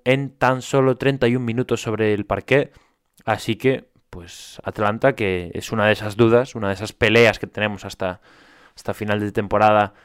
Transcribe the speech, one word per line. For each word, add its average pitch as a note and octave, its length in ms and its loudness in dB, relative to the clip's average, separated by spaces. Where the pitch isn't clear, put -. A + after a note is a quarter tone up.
en C3+ 260 0
tan B2+ 320 0
solo C3 340 0
treinta C3+ 300 0
y A#2+ 80 2
un B2+ 100 -2
minutos A#2+ 380 -4
sobre G#2+ 320 0
el G2+ 120 -4
parqué. C3 440 0
Así A2 320 -4
que, - 340 -2
pues, - 540 -20
Atlanta, A2+ 540 0
que F#2 380 -4
es - 180 -10
una G#2+ 140 0
de G#2+ 80 4
esas G#2 220 -6
dudas, A#2+ 380 4
una G#2+ 140 -4
de G2 60 -2
esas G#2 180 -10
peleas A2 480 4
que G2+ 80 -10
tenemos G#2 360 -6
hasta, F#2 360 -8
hasta - 180 -8
final G#2 240 -4
de G#2 140 -4
temporada G#2 600 2